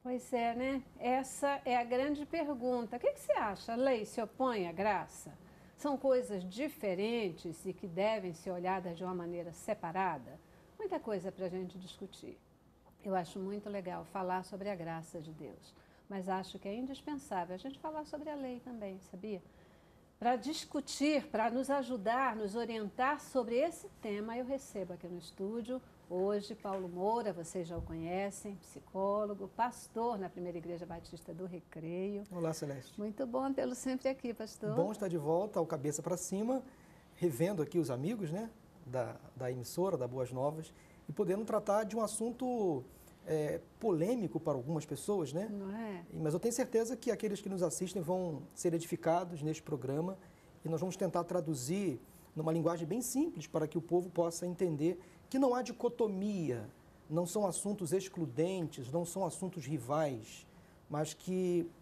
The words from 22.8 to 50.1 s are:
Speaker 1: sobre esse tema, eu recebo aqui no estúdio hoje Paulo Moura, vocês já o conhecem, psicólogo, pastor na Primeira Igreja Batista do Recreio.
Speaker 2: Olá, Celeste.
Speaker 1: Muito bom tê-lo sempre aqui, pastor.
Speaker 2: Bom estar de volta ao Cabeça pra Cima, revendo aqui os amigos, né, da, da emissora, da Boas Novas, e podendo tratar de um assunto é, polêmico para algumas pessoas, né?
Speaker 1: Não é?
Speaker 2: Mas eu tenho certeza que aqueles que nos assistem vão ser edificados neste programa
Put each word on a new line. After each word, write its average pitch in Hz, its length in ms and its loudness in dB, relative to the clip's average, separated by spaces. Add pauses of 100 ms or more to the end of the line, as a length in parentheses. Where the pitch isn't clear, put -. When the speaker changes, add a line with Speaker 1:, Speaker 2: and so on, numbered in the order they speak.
Speaker 1:
sobre 233 360 0
esse 330 340 2 (140)
tema, 220 340 -2
eu 254 80 -2
recebo 202 480 -4
aqui 175 140 -10
no 175 100 -6
estúdio 220 640 -4 (260)
hoje 202 460 2
Paulo 190 340 -4
Moura, 202 460 2
vocês 165 340 -4
já 170 80 -8
o 165 60 -4
conhecem, 190 760 -4
psicólogo, 196 880 -2
pastor 233 720 0
na 185 100 -4
Primeira 175 300 -6
Igreja 170 260 -6
Batista 170 480 -12
do 180 120 -8
Recreio. 180 840 -4
Speaker 2:
Olá, 165 240 0
Celeste. 139 460 -6
Speaker 1:
Muito 214 260 -2
bom 262 260 0
tê-lo 262 220 0
sempre 262 360 0
aqui, 262 220 -2
pastor. 214 440 -4
Speaker 2:
Bom 180 160 6
estar 208 160 -2
de 170 100 2
volta 170 400 4
ao 165 80 4
Cabeça 151 380 0
pra 175 140 2
Cima, 226 440 0 (540)
revendo 165 480 4
aqui 170 160 2
os 139 100 2
amigos, 160 400 0
né, 214 220 -2 (340)
da, 123 300 -2 (200)
da 127 140 -2
emissora, 156 480 0
da 123 100 0
Boas 127 240 -2
Novas, 147 400 -2 (380)
e - 40 -8
podendo 202 320 2
tratar 208 400 4
de 208 120 -2
um 233 40 2
assunto 220 840 0 (420)
é, 156 340 0 (200)
polêmico 196 600 2
para 156 140 2
algumas 135 320 0
pessoas, 156 480 0
né? 196 180 -2
Speaker 1:
Não 196 240 -4
é? 208 280 -6 (100)
Speaker 2:
Mas 160 200 2
eu 180 60 2
tenho 226 140 2
certeza 240 440 2
que 240 140 0
aqueles 202 300 0
que 196 80 -6
nos 185 140 0
assistem 175 380 0
vão 175 400 0 (140)
ser 170 180 2
edificados 170 680 2
neste 151 200 -2
programa 147 560 -2 (480)